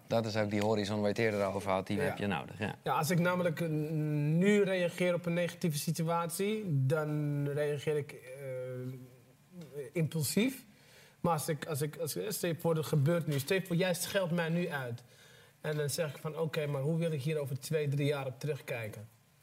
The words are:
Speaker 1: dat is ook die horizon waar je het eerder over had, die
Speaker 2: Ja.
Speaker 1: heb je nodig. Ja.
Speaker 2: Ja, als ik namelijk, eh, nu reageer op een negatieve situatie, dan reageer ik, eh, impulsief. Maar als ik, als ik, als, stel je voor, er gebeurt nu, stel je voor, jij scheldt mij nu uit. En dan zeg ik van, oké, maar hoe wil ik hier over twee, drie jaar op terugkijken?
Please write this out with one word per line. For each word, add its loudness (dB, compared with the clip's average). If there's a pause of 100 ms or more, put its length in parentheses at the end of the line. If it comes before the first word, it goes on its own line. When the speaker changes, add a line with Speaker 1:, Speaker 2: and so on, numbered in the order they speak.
Speaker 1:
dat 2
is -4
ook 2
die 2
horizon 2
waar 4
je 2
het 4
eerder 2
over -2
had, 2
die 0
Speaker 2:
Ja. 2
Speaker 1:
heb 0
je -2
nodig. -4
Ja. -4
Speaker 2:
Ja, -2
als 0
ik 2
namelijk, 2
eh, 0
nu 4
reageer 2
op -4
een 0
negatieve 0
situatie, 0 (220)
dan 0
reageer 0
ik, -4
eh, -10
impulsief. 2 (560)
Maar 4
als 0
ik, -2
als -2
ik, -2
als, -4 (120)
stel -2
je 0
voor, 2
er 0
gebeurt 4
nu, 0
stel 0
je -2
voor, 0
jij 2
scheldt 0
mij 2
nu 0
uit. -6 (580)
En -4
dan -2
zeg -2
ik -10
van, -6
oké, -2
maar -2
hoe 0
wil 0
ik -2
hier 0
over -4
twee, 0
drie 2
jaar 0
op -8
terugkijken? -6 (340)